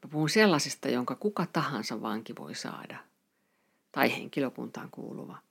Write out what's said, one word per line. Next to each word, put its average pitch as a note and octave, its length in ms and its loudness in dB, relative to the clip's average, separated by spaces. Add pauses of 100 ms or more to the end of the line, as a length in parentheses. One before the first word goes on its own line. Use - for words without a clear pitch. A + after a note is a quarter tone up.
Mä C3+ 80 -14
puhun D3+ 200 2
sellaisesta, F#3+ 580 6
jonka B2 260 0
kuka G#3 320 0
tahansa B2 560 -2
vanki A2 360 -6
voi - 160 -10
saada, - 420 -10 (960)
tai C3 240 2
henkilökuntaan B2+ 760 -6
kuuluva - 480 -12 (120)